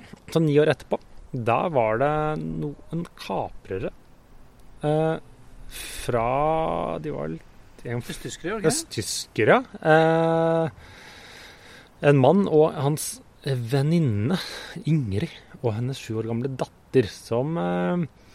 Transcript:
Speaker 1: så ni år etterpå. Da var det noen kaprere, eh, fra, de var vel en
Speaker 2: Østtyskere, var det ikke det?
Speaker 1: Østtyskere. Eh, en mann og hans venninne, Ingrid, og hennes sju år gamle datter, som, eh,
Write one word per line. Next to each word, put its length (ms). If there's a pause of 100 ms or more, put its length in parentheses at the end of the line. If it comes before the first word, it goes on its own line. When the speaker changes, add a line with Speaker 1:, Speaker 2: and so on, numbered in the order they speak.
(320)
Speaker 1:
så 100
ni 160
år 120
etterpå. 300 (340)
Da 360
var 280
det 440
noen 640 (100)
kaprere, 760 (920)
eh, 340 (500)
fra, 1300
de 120
var 160
vel 120 (460)
en 160
Speaker 2:
Østtyskere, 520
var 80
det 20
ikke 0
det? 80
Speaker 1:
Østtyskere. 960 (140)
Eh, 880 (1300)
en 160
mann 300
og 260
hans 480 (220)
venninne, 960 (480)
Ingrid, 440 (320)
og 140
hennes 240
sju 200
år 120
gamle 240
datter, 520
som, 500
eh, 400 (380)